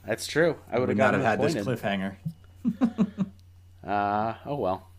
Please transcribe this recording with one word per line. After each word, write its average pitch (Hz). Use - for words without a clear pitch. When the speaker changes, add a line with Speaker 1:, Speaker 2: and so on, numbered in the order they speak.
Speaker 1:
That's 110
true. 160
I -
Speaker 2:
we 120
Speaker 1:
would -
have 127
Speaker 2:
would 101
not 107
Speaker 1:
gotten 104
Speaker 2:
have 107
had -
this -
Speaker 1:
appointed. 110
Speaker 2:
cliffhanger. 165
<laughs> -
Speaker 1:
Uh, 104
oh 143
well. 95